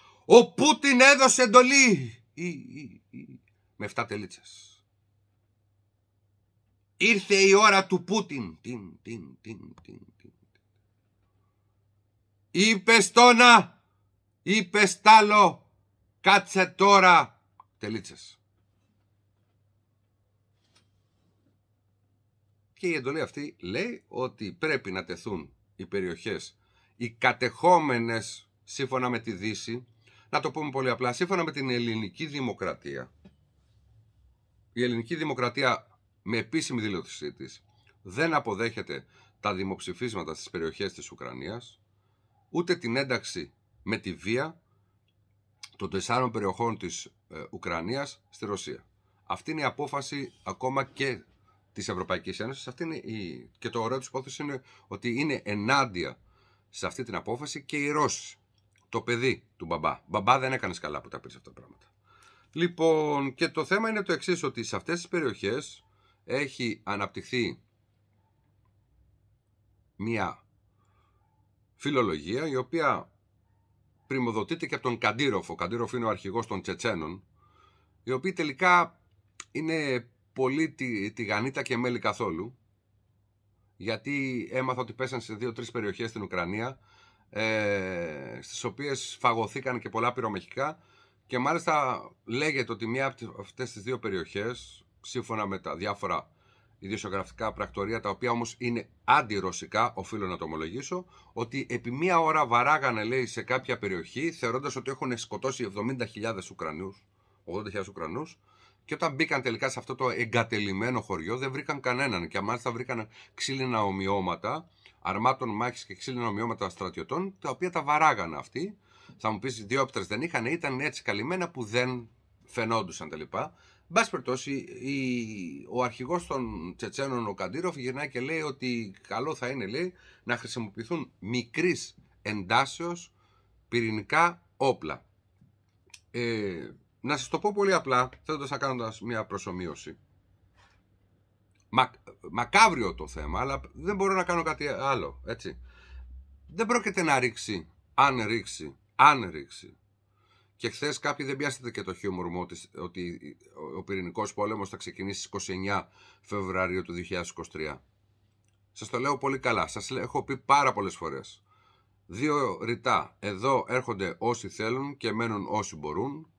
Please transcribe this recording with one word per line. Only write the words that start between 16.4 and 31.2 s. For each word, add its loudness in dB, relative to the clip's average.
τώρα. 8
Τελίτσες". -8
Και -4
η 2
εντολή -2
αυτή -8
λέει -4
ότι -6
πρέπει -2
να -4
τεθούν -8
οι -12
περιοχές, -6
οι -6
κατεχόμενες, 2
σύμφωνα -4
με 0
τη -8
Δύση, -6
να 0
το -2
πούμε -6
πολύ -2
απλά, 0
σύμφωνα 0